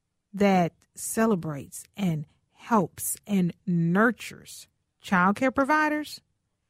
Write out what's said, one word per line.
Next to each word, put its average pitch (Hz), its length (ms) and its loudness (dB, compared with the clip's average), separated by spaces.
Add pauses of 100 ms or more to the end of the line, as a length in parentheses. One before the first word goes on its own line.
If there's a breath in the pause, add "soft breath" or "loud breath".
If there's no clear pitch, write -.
(340)
that 190 380 4 (240)
celebrates 165 880 -4 (120)
and 165 280 -2 (300)
helps - 640 -2 (120)
and 185 260 0 (100)
nurtures 180 1040 -2 (340)
child 190 360 2
care 262 160 0
providers. 302 680 -2 (500)